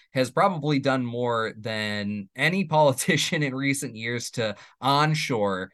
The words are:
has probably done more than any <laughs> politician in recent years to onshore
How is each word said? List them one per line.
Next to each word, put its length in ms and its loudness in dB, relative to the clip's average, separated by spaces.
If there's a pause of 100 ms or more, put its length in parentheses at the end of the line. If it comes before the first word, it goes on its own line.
(120)
has 180 0
probably 480 2
done 280 0
more 520 -2
than 800 -4
any 280 0
<laughs> 20 -8
politician 760 2
in 120 -2
recent 420 -2
years 360 -4
to 220 -2 (280)
onshore 920 2